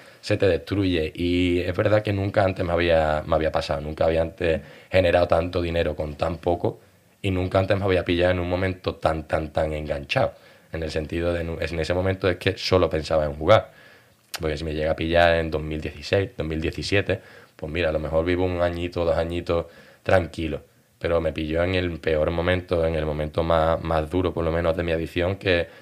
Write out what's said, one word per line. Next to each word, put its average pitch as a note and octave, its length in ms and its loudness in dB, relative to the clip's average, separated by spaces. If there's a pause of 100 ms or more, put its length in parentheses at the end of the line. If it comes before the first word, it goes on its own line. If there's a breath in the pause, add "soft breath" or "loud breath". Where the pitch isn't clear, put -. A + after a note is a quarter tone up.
(200 loud breath)
se G#2 160 0
te G2 120 2
destruye. E2+ 680 0
Y F2 460 2
es F2+ 160 -4
verdad G#2+ 260 2
que G#2 100 -2
nunca G2 300 0
antes F#2 240 0
me E2+ 60 0
había, D#2+ 540 2
me E2 100 2
había D#2 160 0
pasado, D#2 280 -2
nunca D#2 260 -2
había E2 160 2
antes D#2+ 380 -2 (300 loud breath)
generado F2 380 4
tanto F2 340 0
dinero E2 320 -2
con D2+ 220 -6
tan E2 220 -4
poco F2 420 -2 (420 soft breath)
y G2 80 0
nunca F#2 300 0
antes F#2+ 180 0
me F#2+ 60 -2
había F#2 200 2
pillado F2+ 280 2
en F2+ 80 0
un F2 80 -4
momento F2+ 480 -2
tan, D#2+ 320 -2
tan, D#2 240 -4
tan D#2 200 0
enganchado. D2+ 640 -2 (360 soft breath)
En D#2+ 120 -6
el D#2+ 80 -6
sentido E2+ 420 -2
de, E2+ 120 -4
nu-, E2 140 -6
en D#2+ 220 -4
ese E2+ 140 -2
momento F#2+ 340 0
es F2 80 0
que F#2 200 -2
solo F2 340 2
pensaba D#2 340 0
en C#2+ 100 -4
jugar. E2 380 4 (680 soft breath)
Porque D#2 180 -2
si D#2 80 -8
me D2+ 100 -4
llega D#2 180 0
a - 40 0
pillar E2+ 400 4
en D#2+ 140 -2
dos D#2 120 -4
mil D#2 180 -6
dieciséis, E2+ 560 -2
dos D#2 100 -6
mil D#2+ 140 -4
diecisiete, F#2+ 600 -2 (360 loud breath)
pues D#2 160 -10
mira, E2 160 0
a D#2 40 0
lo D#2 60 0
mejor D#2 260 0
vivo F2+ 200 2
un F2+ 160 0
añito, F2 440 -2
dos D#2+ 120 2
añitos E2+ 500 -2 (360 loud breath)
tranquilo. E2 580 0 (380 soft breath)
Pero E2+ 220 0
me D#2+ 120 -2
pilló D#2+ 300 -2
en F#2 120 0
el F2 260 -2
peor D#2 300 2
momento, F2 560 0
en E2 100 0
el D#2 100 -2
momento D2+ 360 -2
más, E2 400 2
más D#2+ 280 -2
duro, F2 240 0
por E2 100 -2
lo D#2+ 80 0
menos, E2+ 240 0
de F2 60 -2
mi E2+ 100 -2
adicción, E2+ 440 -2
que F2 320 0 (140)